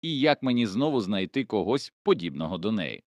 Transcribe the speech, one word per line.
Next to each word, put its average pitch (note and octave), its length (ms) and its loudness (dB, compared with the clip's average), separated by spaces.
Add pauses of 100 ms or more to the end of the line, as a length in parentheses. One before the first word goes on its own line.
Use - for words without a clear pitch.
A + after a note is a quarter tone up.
І D#3+ 180 -4
як D3 240 4
мені A#2+ 240 2
знову C3 340 0
знайти G2 440 -2
когось A2 480 -2 (100)
подібного E2+ 540 0
до F#2+ 140 -2
неї? C#2 360 -4